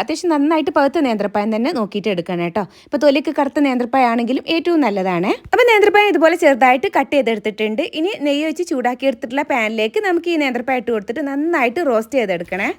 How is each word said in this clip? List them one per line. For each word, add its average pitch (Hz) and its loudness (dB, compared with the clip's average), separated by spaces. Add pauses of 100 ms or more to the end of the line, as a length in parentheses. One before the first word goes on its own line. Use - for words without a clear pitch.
അത്യാവശ്യം 330 -2
നന്നായിട്ട് 302 2
പഴുത്ത 285 2
നേന്ത്രപ്പഴം 208 -2
തന്നെ 247 -2
നോക്കിയിട്ട് 208 -4
എടുക്കണം 175 -4
കേട്ടോ. 202 -4 (240)
ഇപ്പോൾ 269 -4
തൊലിക്ക് 294 2
കറുത്ത 285 0
നേന്ത്രപ്പഴം 247 0
ആണെങ്കിലും 240 -2 (120)
ഏറ്റവും 339 0
നല്ലതാണ്. 185 -2 (220)
അപ്പോൾ 480 4
നേന്ത്രപ്പഴം 415 4
ഇതുപോലെ 320 4
ചെറുതായിട്ട് 262 4
കട്ട് 269 0
ചെയ്തെടുത്തിട്ടുണ്ട്. 220 -2 (180)
ഇനി 392 -2 (140)
നെയ്യ് 285 0
ഒഴിച്ച് 349 -6
ചൂടാക്കി 254 -2
എടുത്തിട്ടുള്ള 269 -4
പാനിലേക്ക് 220 -2
നമുക്ക് 339 0
ഈ - 0
നേന്ത്രപ്പഴം 254 -2
ഇട്ട് 240 -4
കൊടുത്തിട്ട് 233 -6
നന്നായിട്ട് 285 0 (120)
റോസ്റ്റ് 226 0
ചെയ്തെടുക്കണേ. 190 -4